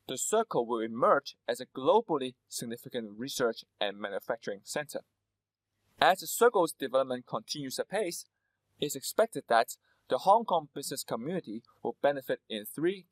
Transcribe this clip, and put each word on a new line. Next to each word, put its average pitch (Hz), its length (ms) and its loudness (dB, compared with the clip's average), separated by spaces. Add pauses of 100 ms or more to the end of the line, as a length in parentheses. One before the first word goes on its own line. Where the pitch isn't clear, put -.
the 131 100 -6
circle 175 480 2
will 117 140 -2
emerge 135 560 2 (120)
as 123 120 -2
a 127 60 -10
globally 147 720 0 (120)
significant 117 720 -10
research 123 460 -2 (180)
and 101 160 -4
manufacturing 101 680 -6
center. - 360 -8 (1000)
As 175 200 6
the 160 80 -12
circle's - 460 4
development 127 520 0
continues 131 540 -8
apace, 175 460 -4 (540)
it 147 80 -2
is 143 80 -6
expected - 520 -2
that 117 300 2 (320)
the 127 100 2
Hong 214 240 6
Kong 170 320 0
business 143 280 -8
community 120 600 -6 (180)
will 117 200 -4
benefit 139 480 0
in 107 160 -8
three 180 460 -4